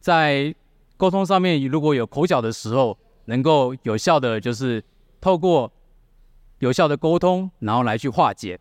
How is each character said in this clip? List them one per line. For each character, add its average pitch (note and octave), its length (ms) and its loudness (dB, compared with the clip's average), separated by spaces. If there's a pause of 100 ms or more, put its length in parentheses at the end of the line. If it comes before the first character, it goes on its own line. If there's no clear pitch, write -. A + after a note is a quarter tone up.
在 D3+ 540 0 (420)
沟 F#3+ 140 2
通 F#3+ 160 0
上 F#3 140 2
面 F3 260 2
如 C#3 140 -2
果 D3+ 140 2
有 A#2 120 -2
口 D3 200 -2
角 D#3+ 140 2
的 A2+ 120 -2
时 A2 220 -8
候， B2 220 0 (300)
能 B2 160 -2
够 C3+ 400 2
有 A2 140 -2
效 D#3 240 2
的， A2+ 200 -2
就 A#2+ 120 -4
是 A#2 300 -4 (380)
透 F#3 160 2
过 D#3+ 340 0 (880)
有 B2+ 120 0
效 E3 140 2
的 D3 100 0
沟 E3 220 0
通， F#3 400 0
然 G#2+ 160 -4
后 B2 80 2
来 A2+ 160 -2
去 C#3 100 -6
化 B2+ 240 0
解。 F#2 280 -12